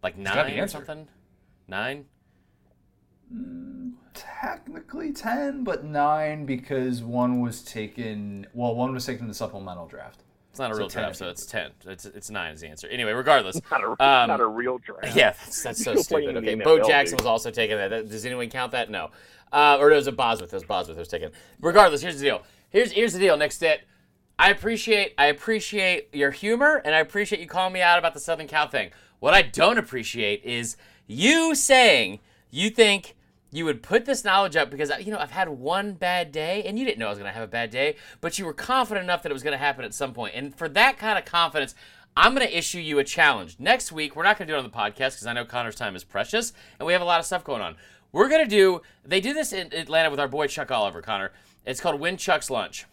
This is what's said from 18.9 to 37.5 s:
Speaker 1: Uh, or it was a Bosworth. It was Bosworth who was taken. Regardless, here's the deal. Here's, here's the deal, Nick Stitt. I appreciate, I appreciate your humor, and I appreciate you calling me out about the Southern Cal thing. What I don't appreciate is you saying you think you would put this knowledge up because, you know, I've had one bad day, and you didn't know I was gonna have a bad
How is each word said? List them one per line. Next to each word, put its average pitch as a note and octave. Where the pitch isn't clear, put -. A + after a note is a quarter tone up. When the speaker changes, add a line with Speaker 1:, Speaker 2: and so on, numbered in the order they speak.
Speaker 1:
Uh, D3
or D3
it D#3
was C#3
a C3+
Bosworth. A2+
It G2
was F#2
Bosworth F2+
who E2+
was D#2+
taken. D#2+
Regardless, E3+
here's D#3+
the C#3
deal. A2
Here's, A#3
here's G3+
the F#3
deal, F3+
Nick D3
Stitt. D#3+
I F3+
appreciate, G#3
I C#3+
appreciate G3
your C#3+
humor, A#3+
and D3+
I D#3+
appreciate G3+
you E3+
calling F#3
me F#3
out F3
about E3
the C#3+
Southern D#3+
Cal D3+
thing. G2+
What D3+
I F#3+
don't G#3
appreciate A2
is A#2+
you D4+
saying F3+
you F3
think G#3
you E3
would C3+
put A#3
this C4
knowledge F#3+
up D3+
because, C#3+
you G#3
know, G#3+
I've D3
had F3+
one E3+
bad F3+
day, E3
and G3
you C4
didn't G#3+
know A2
I -
was G#2
gonna G2+
have A2+
a A2
bad A#2